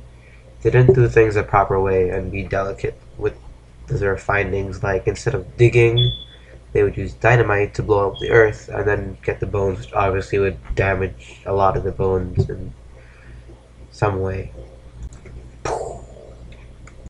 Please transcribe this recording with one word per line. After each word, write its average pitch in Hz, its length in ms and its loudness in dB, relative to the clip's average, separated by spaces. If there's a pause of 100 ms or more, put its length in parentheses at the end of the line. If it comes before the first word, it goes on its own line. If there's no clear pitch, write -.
(640)
they 113 80 4
didn't 127 240 8
do 123 140 4
things 110 280 4
the 104 60 2
proper 98 380 2
way 95 300 2
and 92 200 -4
be 98 120 -6
delicate 98 580 -6 (160)
with 104 220 -6 (480)
their 98 320 -2
findings. 98 640 -2
Like, 95 240 -2
instead 101 280 -2
of - 220 -8
digging, 120 560 4 (600)
they 104 100 2
would 98 160 0
use 95 160 -8
dynamite 107 600 2
to - 80 -4
blow 101 280 2
up 95 80 -14
the 110 120 -6
earth 113 380 4
and 104 180 -4
then 98 360 -2
get - 180 -4
the 107 60 -4
bones, 98 320 -2
which - 160 -14
obviously 98 440 0
would 95 200 0 (160)
damage 95 720 -2
a 95 60 -4
lot 95 260 2
of 90 40 -4
the 95 80 -2
bones 92 600 -2
in 95 240 -10 (1160)
some 98 300 -2
way. 95 320 -6 (2500)